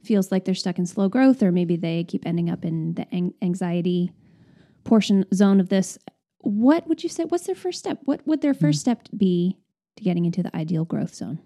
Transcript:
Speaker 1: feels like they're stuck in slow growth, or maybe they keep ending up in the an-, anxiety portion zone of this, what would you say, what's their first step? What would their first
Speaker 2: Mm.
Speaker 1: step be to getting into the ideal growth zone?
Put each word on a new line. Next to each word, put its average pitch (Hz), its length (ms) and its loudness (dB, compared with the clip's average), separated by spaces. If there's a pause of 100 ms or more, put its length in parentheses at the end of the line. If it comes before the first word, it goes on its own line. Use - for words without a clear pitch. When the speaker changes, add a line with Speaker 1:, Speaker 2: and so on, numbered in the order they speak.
Speaker 1:
feels 196 300 0
like 190 140 0
they're 185 80 0
stuck 180 240 -4
in 180 80 -2
slow 196 240 0
growth, 262 320 4
or 185 100 4
maybe 175 240 2
they 165 280 -2
keep - 220 -8
ending 170 220 -2
up 170 160 -6
in 165 300 -4
the 175 180 -8
an-, 180 300 -4
anxiety 175 680 -2 (720)
portion 202 500 4
zone 196 260 6
of 180 80 0
this, 190 300 -2 (400)
what 254 500 2
would 320 140 -2
you 339 80 -6
say, 330 140 -6
what's 349 220 -4
their 370 80 -4
first 359 240 -8
step? - 260 -8
What - 220 -4
would 311 140 0
their - 140 0
first 151 240 2
Speaker 2:
Mm. - 20 -4
Speaker 1:
step - 360 -2
be 180 420 2 (380)
to - 80 -20
getting 175 200 0
into 170 180 -2
the - 140 -8
ideal 160 280 -2
growth 156 300 -6
zone? 175 320 -10